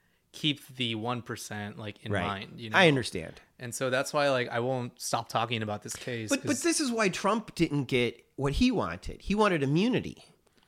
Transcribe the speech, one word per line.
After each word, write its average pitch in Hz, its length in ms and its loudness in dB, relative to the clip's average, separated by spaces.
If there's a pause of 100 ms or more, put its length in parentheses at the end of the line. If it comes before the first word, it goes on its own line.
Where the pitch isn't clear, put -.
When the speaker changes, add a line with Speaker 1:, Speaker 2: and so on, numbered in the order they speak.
(320)
Speaker 1:
keep 143 340 -2 (100)
the 117 200 -2
one 113 260 -4
percent, 104 560 -10
like, 107 260 -12
in 107 80 -4
Speaker 2:
Right. 92 140 0
Speaker 1:
mind, 101 340 -6
you 113 100 -10
know? 113 80 0
Speaker 2:
I 185 100 8
understand. 117 520 0 (180)
Speaker 1:
And 123 160 -10
so 131 160 -2
that's 135 220 0
why, 143 180 2
like, 123 180 2
I 117 120 -2
won't 123 400 -2
stop - 280 -2
talking 113 340 0
about 104 200 -4
this - 140 -10
case, 113 340 -6
Speaker 2:
But, 277 120 2
but - 60 -4
Speaker 1:
'cause 294 140 0
Speaker 2:
this 330 180 2
is 269 100 0
why 220 200 2
Trump 214 440 0
didn't 143 300 2
get 123 400 0 (120)
what 139 180 0
he 247 160 6
wanted. 95 520 -4
He 196 120 -2
wanted 196 280 4
immunity. 165 640 2 (440)